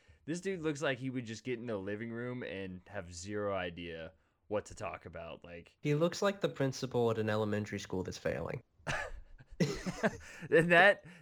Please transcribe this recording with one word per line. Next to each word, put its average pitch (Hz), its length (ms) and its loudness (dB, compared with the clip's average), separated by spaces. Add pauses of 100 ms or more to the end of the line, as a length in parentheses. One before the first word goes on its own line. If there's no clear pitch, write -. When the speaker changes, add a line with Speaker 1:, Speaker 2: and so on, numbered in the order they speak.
(260)
Speaker 1:
this 175 160 -4
dude 185 200 -4
looks 151 200 -2
like 135 160 0
he 131 100 -4
would 127 160 -4
just 110 180 -8
get 123 160 -4
in 120 80 -10
the 110 120 -2
living 104 340 -4
room 123 300 -6
and 92 440 -6
have 87 280 -10
zero 101 400 -2
idea 85 560 -4 (380)
what 104 180 0
to 90 80 -14
talk 87 320 -8
about. 82 360 -10
Like, 85 280 -16 (100)
Speaker 2:
He 147 140 2
looks 170 260 2
like 202 220 2
the 156 80 0
principal 127 600 0
at 110 60 2
an 110 140 2
elementary 104 480 0
school 92 240 -2
that's 90 160 -6
failing. - 440 -2 (240)
<laughs> - 60 -2 (680)
Speaker 1:
<laughs> - 920 -2
And 165 200 8
that, 190 340 10 (160)